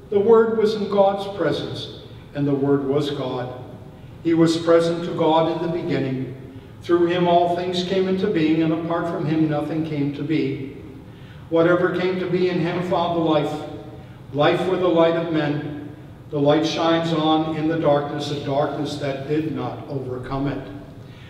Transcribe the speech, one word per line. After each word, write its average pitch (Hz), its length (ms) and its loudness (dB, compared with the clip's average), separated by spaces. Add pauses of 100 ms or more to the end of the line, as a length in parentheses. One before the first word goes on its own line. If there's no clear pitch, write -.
The 202 100 2
Word 226 380 6
was 214 180 2
in 202 140 -4
God's 196 480 2
presence, - 640 -4 (340)
and 143 100 -2
the 143 80 2
Word 139 320 2
was 143 260 0
God. 127 520 -6 (600)
He 165 100 4
was 165 240 6
present 170 480 4
to 156 80 -6
God 165 380 2
in 170 160 -4
the 170 140 -2
beginning. 131 560 -4 (460)
Through 175 240 4
him 175 200 2
all 175 280 4
things 180 280 -2
came 190 240 0
into 190 200 0
being, 160 360 2
and 160 100 2
apart 165 340 -2
from 170 180 -4
him 156 240 2
nothing 151 360 -2
came 143 300 -2
to 147 80 -6
be. 135 540 -4 (720)
Whatever 170 500 4
came 185 200 0
to 180 100 -4
be 180 200 2
in 170 100 -2
him 175 300 -2
found 170 260 0
the 165 80 0
life. 156 460 0 (640)
Life 170 340 2
were 185 100 0
the 185 100 2
light 165 280 4
of 165 180 -2
men. - 600 -4 (340)
The 147 100 -4
light 151 260 4
shines 165 480 0
on 156 420 2
in 151 120 -2
the 160 100 0
darkness, 143 540 0
a 135 140 -6
darkness 143 520 -2
that 139 300 -4
did 151 260 -2
not 127 360 -8
overcome 135 580 -4
it. - 240 -6 (580)